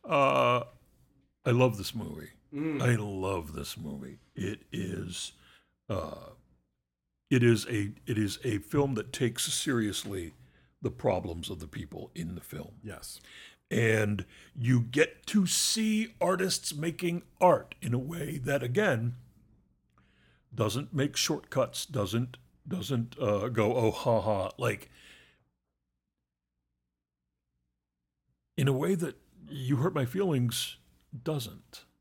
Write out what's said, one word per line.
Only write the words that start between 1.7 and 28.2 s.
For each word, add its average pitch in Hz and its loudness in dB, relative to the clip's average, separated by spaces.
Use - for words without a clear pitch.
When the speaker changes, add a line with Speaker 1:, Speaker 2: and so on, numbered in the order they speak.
Speaker 1:
this 95 -6
movie. 78 -8
Speaker 2:
Mm. 147 -2
Speaker 1:
I 123 6
love 95 -2
this 76 -8
movie. 69 -10
It 101 -4
is, 92 -6
uh, 80 -6
it 123 6
is 117 6
a, 104 -2
it 113 0
is 104 0
a 113 0
film 139 0
that 110 -4
takes 123 -2
seriously 101 -2
the - -2
problems 87 -2
of 80 -10
the 80 -12
people - -10
in 85 -8
the 85 -10
film. - -12
Speaker 2:
Yes. - -14
Speaker 1:
And 107 4
you 123 4
get 147 -4
to 202 2
see 220 0
artists 180 -2
making 170 -4
art 175 6
in 123 -2
a 123 2
way 151 -6
that, 139 0
again, 123 2
doesn't 107 0
make 143 0
shortcuts, - -2
doesn't, 113 -2
doesn't, 127 -2
uh, 104 2
go, 113 2
"Oh, 113 4
ha, 113 2
ha." 98 0
Like, 110 -2